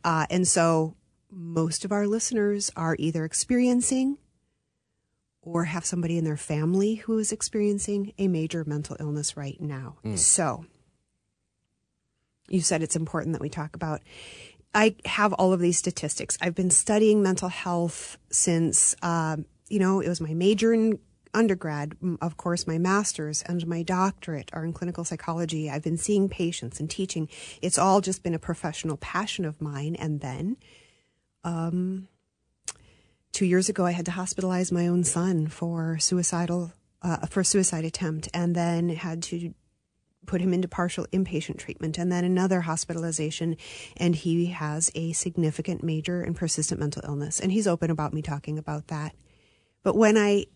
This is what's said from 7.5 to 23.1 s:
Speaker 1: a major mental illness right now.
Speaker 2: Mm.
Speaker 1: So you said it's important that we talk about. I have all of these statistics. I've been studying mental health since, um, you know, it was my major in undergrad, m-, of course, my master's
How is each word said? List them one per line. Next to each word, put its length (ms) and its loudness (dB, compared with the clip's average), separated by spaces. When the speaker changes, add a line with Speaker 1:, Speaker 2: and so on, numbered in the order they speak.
Speaker 1:
a 100 2
major 360 0
mental 360 -4
illness 360 -4
right 240 -8
now. 440 -8
Speaker 2:
Mm. 140 -2
Speaker 1:
So 460 2
you 120 2
said 220 0
it's 140 -2
important 360 -2
that 100 -4
we 60 -4
talk 260 -8
about. 260 -4
I 300 6
have 300 2
all 180 6
of 80 4
these 180 4
statistics. 600 -4
I've 140 0
been 160 2
studying 520 6
mental 260 2
health 680 -4
since, 720 4
um, 420 0
you 100 0
know, 220 4
it 80 0
was 120 -2
my 140 -4
major 380 4
in 260 4
undergrad, 680 0
m-, 180 -2
of 160 -4
course, 300 -2
my 120 -2
master's 640 0